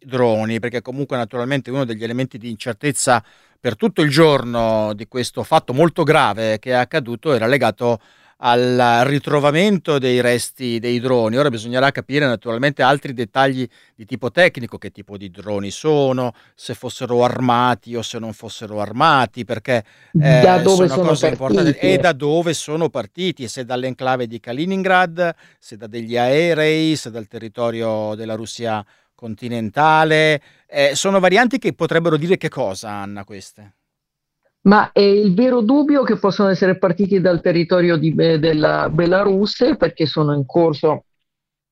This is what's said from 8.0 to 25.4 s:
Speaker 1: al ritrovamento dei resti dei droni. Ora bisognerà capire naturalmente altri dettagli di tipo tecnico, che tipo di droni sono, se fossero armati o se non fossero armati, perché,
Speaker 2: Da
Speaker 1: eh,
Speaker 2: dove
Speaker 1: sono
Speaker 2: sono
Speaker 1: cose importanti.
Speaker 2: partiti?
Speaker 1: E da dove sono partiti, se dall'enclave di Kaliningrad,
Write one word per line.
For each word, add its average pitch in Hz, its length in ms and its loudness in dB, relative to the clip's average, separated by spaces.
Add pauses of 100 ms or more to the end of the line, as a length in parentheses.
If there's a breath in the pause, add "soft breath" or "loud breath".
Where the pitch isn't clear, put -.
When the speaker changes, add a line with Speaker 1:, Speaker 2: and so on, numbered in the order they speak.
Speaker 1:
al 123 580 4
ritrovamento 147 960 0
dei 123 220 2
resti 120 580 -2
dei 120 220 -2
droni. 117 360 0
Ora 147 140 2
bisognerà 120 400 0
capire 139 360 -2
naturalmente 123 560 -2
altri 139 300 2
dettagli 131 540 -2 (280 soft breath)
di 110 100 -20
tipo 120 260 -8
tecnico, 139 480 0
che 98 120 -14
tipo 101 260 -18
di 98 140 -14
droni 98 400 -8
sono, 131 600 0 (220 soft breath)
se - 200 -12
fossero 120 500 -2
armati 120 720 0
o 113 60 -6
se - 160 -10
non 110 140 -10
fossero 107 480 -12
armati, 123 640 0
perché, 117 400 -2 (260 soft breath)
Speaker 2:
Da 160 480 6
Speaker 1:
eh, 170 40 0
Speaker 2:
dove 185 260 4
Speaker 1:
sono - 0 -
Speaker 2:
sono 175 200 0
Speaker 1:
cose 156 200 2
importanti. 156 360 0
Speaker 2:
partiti? 269 220 0
Speaker 1:
E 185 120 4
da 175 140 2
dove 151 420 0
sono 156 360 -4
partiti, 135 580 -6
se 131 160 -10
dall'enclave 127 640 -4
di 113 140 -10
Kaliningrad, 180 920 -2 (240 soft breath)